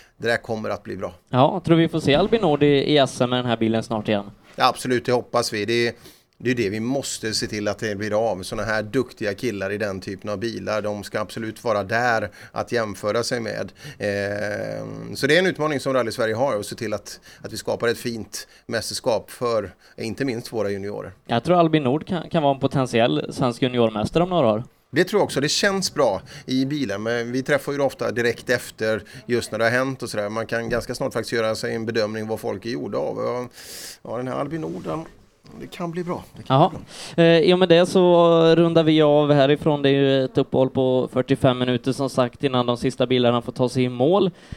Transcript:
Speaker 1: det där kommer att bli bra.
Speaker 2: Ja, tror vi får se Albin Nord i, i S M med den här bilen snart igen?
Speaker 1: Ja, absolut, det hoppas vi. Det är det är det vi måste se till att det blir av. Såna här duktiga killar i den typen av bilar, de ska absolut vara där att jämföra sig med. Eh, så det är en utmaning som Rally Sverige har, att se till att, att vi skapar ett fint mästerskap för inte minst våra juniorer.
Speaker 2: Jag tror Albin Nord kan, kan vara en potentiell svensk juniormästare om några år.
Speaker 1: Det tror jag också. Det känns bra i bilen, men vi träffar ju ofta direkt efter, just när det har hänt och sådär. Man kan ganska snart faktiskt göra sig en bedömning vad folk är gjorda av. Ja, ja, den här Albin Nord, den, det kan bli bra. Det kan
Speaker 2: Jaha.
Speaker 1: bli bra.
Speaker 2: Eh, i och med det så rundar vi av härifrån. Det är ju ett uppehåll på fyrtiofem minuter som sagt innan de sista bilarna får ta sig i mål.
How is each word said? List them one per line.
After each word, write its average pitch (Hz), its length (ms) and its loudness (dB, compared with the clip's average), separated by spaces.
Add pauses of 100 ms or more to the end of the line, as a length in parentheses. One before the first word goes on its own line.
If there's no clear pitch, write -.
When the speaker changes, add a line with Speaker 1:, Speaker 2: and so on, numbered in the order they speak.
(180)
Speaker 1:
det 113 100 -6
där 117 100 2
kommer 110 320 -6
att 101 140 -6
bli 101 140 -10
bra. 92 160 -8 (160)
Speaker 2:
Ja, 147 360 4
tror 165 100 6
vi 165 120 4
får 160 120 -4
se 143 160 2
Albin 208 260 2
Nord 147 220 4
i, - 20 6
i 143 320 4
S 131 240 2
M 123 80 2
med 123 100 0
den 123 60 -2
här 117 120 2
bilen 113 260 0
snart 110 240 -4
igen? 101 240 -2 (240)
Speaker 1:
Ja, 127 120 4
absolut, 123 380 0
det 127 60 0
hoppas 117 420 0
vi. 104 120 -2
Det 117 220 2
är 110 60 -4 (500)
det 120 80 0
är 127 40 2
det 113 140 0
vi 107 100 -4
måste 120 540 -4
se 107 140 -4
till 104 200 -4
att 98 120 -4
det 107 160 -4
blir 107 360 -2
av. 92 120 -6
Såna 107 200 -6
här 107 200 -2
duktiga 107 500 -4
killar 98 380 -4
i 104 60 -4
den 101 240 -4
typen 101 280 -10
av 104 80 -4
bilar, 104 440 -4
de 104 220 -6
ska 107 160 -6
absolut 110 440 -10
vara 104 200 0
där 113 460 0 (220)
att 107 200 -6
jämföra 110 520 -2
sig 120 160 -4
med. 104 320 -6 (280)
Eh, 104 840 -4 (300)
så 139 120 -4
det 147 80 4
är 170 40 6
en 190 60 2
utmaning 151 340 -2
som 135 140 -4
Rally 120 180 0
Sverige 110 240 -2
har, 120 240 0
att 104 60 -6
se - 100 -10
till 107 180 -6
att, - 260 -10 (220)
att 107 120 -12
vi 110 40 -10
skapar 107 300 -2
ett 117 100 0
fint 113 500 -8 (200)
mästerskap 110 640 -4
för 113 420 -2 (240)
inte 113 280 -6
minst 120 280 -6
våra 104 160 -2
juniorer. 101 420 -8 (160)
Speaker 2:
Jag 117 160 -2
tror 175 160 4
Albin 156 240 4
Nord 131 240 0
kan, 180 220 -6
kan 165 140 0
vara 139 100 4
en 135 60 -4
potentiell 131 720 0
svensk 120 280 -2
juniormästare 117 640 2
om 185 60 -2
några 165 220 4
år. 110 120 0 (280)
Speaker 1:
Det - 120 2
tror 208 160 0
jag 170 60 4
också. 131 160 -2
Det 147 80 0
känns - 440 0
bra 113 280 2 (240)
i 131 200 0
bilen, 120 380 -4
men 117 280 -2
vi 131 120 -2
träffar 143 300 0
ju 143 60 -4
ofta 123 320 -2
direkt 117 380 -2
efter, 110 520 -2 (240)
just 120 260 -2
när 107 80 -6
det 113 60 2
har 113 60 4
hänt 131 320 -2
och 113 60 -8
sådär. 104 200 -4
Man 110 160 -6
kan 117 240 -4
ganska 117 260 -4
snart 135 180 -4
faktiskt 117 200 -6
göra 110 220 0
sig 120 200 -6
en 113 100 -4
bedömning 110 420 -2
vad 110 120 -4
folk 104 260 -8
är 113 40 -6
gjorda 127 280 -6
av. 135 200 -4
Ja, 120 300 -6 (560)
ja, 113 140 -8
den 127 100 -6
här 127 80 -6
Albin 143 260 -6
Nord, 170 220 -8
den, 160 220 -8 (560)
det 135 60 -14
kan 170 240 -8
bli 175 120 -6
bra. 165 200 -8 (140)
Det - 60 -16
kan - 160 0
Speaker 2:
Jaha. 175 100 6
Speaker 1:
bli 156 100 -12 (360)
bra. 170 80 4
Speaker 2:
Eh, 165 160 6
i 170 140 6
och 180 60 2
med 185 100 4
det 170 160 8
så 170 680 6
rundar 165 280 4
vi 156 180 6
av 147 320 6
härifrån. 147 480 4
Det 139 80 4
är 139 40 4
ju 135 320 4
ett - 120 -2
uppehåll 131 320 2
på 127 440 2
fyrtiofem 127 460 2
minuter 123 320 0
som 135 180 -2
sagt 123 340 0
innan 127 220 2
de 120 120 0
sista 127 300 0
bilarna 120 340 4
får - 100 -10
ta 127 180 0
sig 127 140 0
i 123 60 0
mål. 147 360 2 (320)